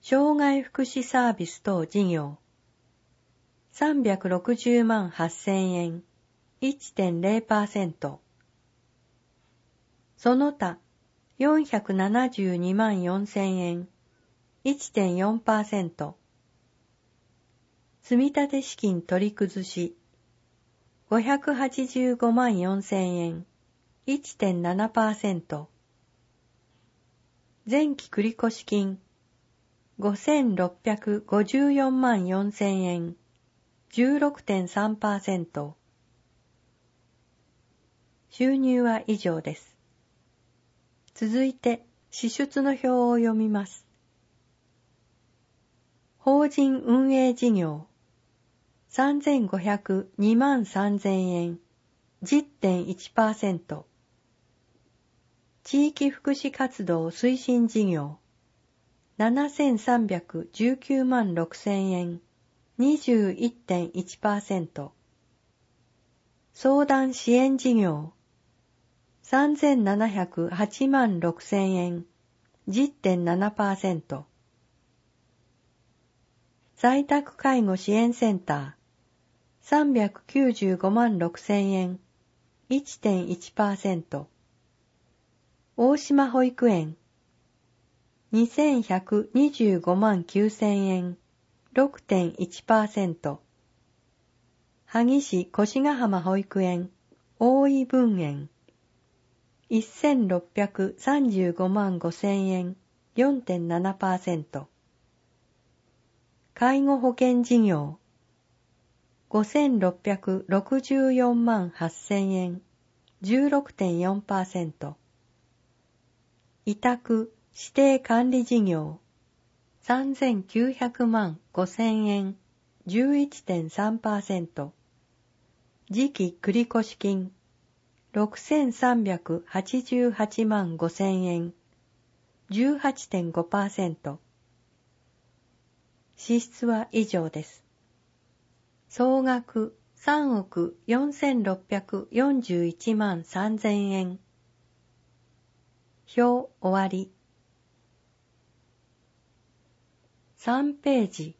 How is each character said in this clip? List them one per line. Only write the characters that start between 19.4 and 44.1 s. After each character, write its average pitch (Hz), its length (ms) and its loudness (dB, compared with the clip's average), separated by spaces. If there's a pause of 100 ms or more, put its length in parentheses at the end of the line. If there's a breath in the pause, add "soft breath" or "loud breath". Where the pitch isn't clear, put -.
し、 175 320 -8 (1160)
五 226 100 2
百 277 320 -2
八 262 320 -4
十 254 300 0
五 233 160 0
万 240 260 2
四 190 240 -2
千 185 360 -2
円、 170 280 -6 (640)
一 285 260 -6
点 180 300 -2
七 190 260 -2
パ 226 200 0
ー 214 40 -2
セ 208 200 -4
ン 170 80 -6
ト。 147 280 -12 (2000)
前 285 260 2
期 - 140 -20
繰 214 240 -2
越 - 320 -4
金、 196 340 -2 (1000)
五 202 160 -2
千 269 400 0
六 180 280 -2
百 208 440 -4
五 208 160 2
十 277 280 2
四 262 300 2
万 226 240 2
四 190 260 -2
千 196 300 -2
円、 175 340 -4 (760)
十 262 300 2
六 285 220 -2
点 190 260 -2
三 214 280 -2
パ 208 220 -2
ー - 20 -6
セ 196 180 -4
ン 165 80 -4
ト。 151 300 -10 (2500)
収 262 260 0
入 254 260 2
は 226 240 0
以 214 120 -2
上 165 240 -2
で 151 140 -8
す。 - 200 -20 (1400)
続 226 300 -2
い 262 120 -2
て、 233 280 -2 (280)
支 - 180 -4
出 277 320 -2
の 277 80 2
表 262 200 0
を 240 260 2
読 233 180 2
み 220 160 0
ま 202 160 -2
す。 - 220 -20 (2250)